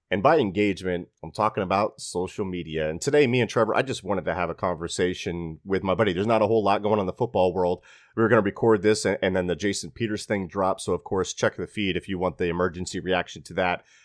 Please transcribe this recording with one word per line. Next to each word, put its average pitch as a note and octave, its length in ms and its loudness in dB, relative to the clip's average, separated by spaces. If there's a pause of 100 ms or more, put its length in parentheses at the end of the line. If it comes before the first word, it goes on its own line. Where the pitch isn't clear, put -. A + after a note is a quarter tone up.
(120)
And F#2+ 100 0
by D#3 180 6
engagement, F#2 680 0 (160)
I'm D#2 80 -12
talking G#2+ 320 0
about G2 380 0
social F2+ 420 -6
media. D#2+ 460 -4
And D#2+ 100 -6
today, C#3 280 4
me B2 120 2
and A2 100 2
Trevor, A2 240 2
I - 80 2
just B2+ 220 -6
wanted F#2 220 -2
to E2+ 80 -2
have E2+ 160 -2
a E2 40 -6
conversation E2+ 1120 -4
with F#2+ 200 -2
my F#2+ 120 0
buddy. G2+ 160 2
There's F#2 160 0
not A2+ 140 2
a G#2 60 4
whole A2 180 2
lot G2+ 180 2
going G#2 120 2
on G#2+ 40 2
in F#2+ 60 0
the F2+ 80 -2
football F#2 400 0
world. F2+ 280 0 (320)
We A2+ 80 0
were A2+ 60 6
gonna A2 140 6
record G2+ 400 2
this, G#2+ 240 2
and, G2 160 2
and F#2+ 160 2
then F2+ 100 0
the F2 80 0
Jason G2 340 -4
Peters G#2+ 360 -6
thing G2 240 -4
dropped. F#2+ 320 -2
So, G2+ 100 -4
of F2 140 -2
course, F#2+ 260 -2
check - 240 -2
the F2+ 100 -6
feed F#2+ 300 -2
if F2 140 -6
you F#2 100 -4
want F2+ 200 -2
the F2+ 100 0
emergency F2 500 -2
reaction F2 440 -4
to - 100 -16
that. F2+ 320 0 (200)